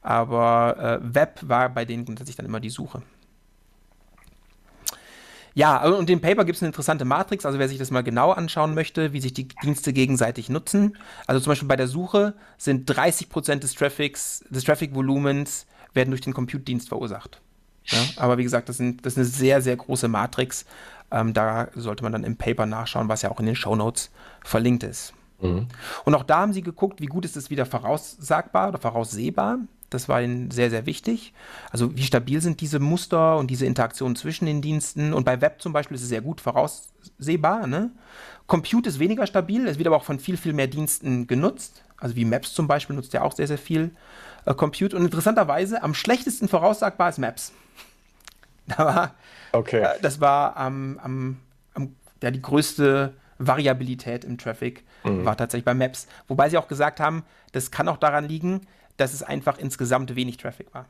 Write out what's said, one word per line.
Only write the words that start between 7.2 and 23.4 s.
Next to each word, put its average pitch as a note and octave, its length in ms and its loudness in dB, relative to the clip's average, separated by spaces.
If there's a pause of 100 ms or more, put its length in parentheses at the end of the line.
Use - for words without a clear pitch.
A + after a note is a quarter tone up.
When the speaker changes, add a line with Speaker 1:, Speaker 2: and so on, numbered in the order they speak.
Speaker 1:
also C#3 140 0
wer C3+ 100 2
sich C3+ 80 -6
das B2+ 140 -6
mal B2+ 100 0
genau B2 300 4
anschauen D#3+ 420 0
möchte, D#3 400 -2
wie C#3 80 -4
sich C3 140 -4
die C3 120 -6
Dienste C#3 460 -2
gegenseitig C3 560 2
nutzen. G3+ 480 2 (300)
Also C3 120 4
zum C#3+ 120 0
Beispiel C#3 160 0
bei C3+ 80 6
der C3 120 0
Suche F#3+ 460 2 (240)
sind C3 300 0
dreißig D3+ 420 2
Prozent C#3+ 340 -2
des C3 120 -4
Traffics, - 760 -2
des C3 140 -6
Traffic-Volumens C#3 1040 0 (260)
werden B2+ 160 4
durch C3 120 -2
den C3+ 120 -6
Compute-Dienst B2 560 -4
verursacht. A2 500 -8 (460)
Ja, - 140 0 (160)
aber B2 240 2
wie B2+ 40 0
gesagt, B2 240 -2
das B2+ 100 -8
sind, B2 280 -4
das B2 80 -2
ist C3 40 -2
eine B2+ 80 4
sehr, C3 360 4
sehr B2+ 140 0
große B2+ 320 -2
Matrix. A#2+ 580 -2 (460)
Ähm, A2+ 240 0
da A2 400 0
sollte A#2 260 -6
man A2 120 -4
dann A2 100 -4
im A#2 120 -4
Paper A2+ 300 0
nachschauen, A2 420 -4
was A2 140 -2
ja - 80 -2
auch - 100 -8
in A2 60 -2